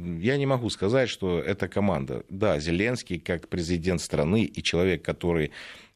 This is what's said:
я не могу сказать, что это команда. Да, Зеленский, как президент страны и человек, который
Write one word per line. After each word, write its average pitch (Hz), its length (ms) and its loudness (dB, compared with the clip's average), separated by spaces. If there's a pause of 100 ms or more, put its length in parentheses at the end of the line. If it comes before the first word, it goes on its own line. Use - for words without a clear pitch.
(200)
я 123 180 2
не 139 80 0
могу 120 240 0
сказать, 117 380 2
что 90 320 -2
это 92 300 -2
команда. 71 600 0
Да, 95 300 2
Зеленский, 90 580 0
как 82 300 -4
президент 87 540 0
страны 80 420 2
и - 180 -4
человек, 85 420 2
который 82 480 0 (440)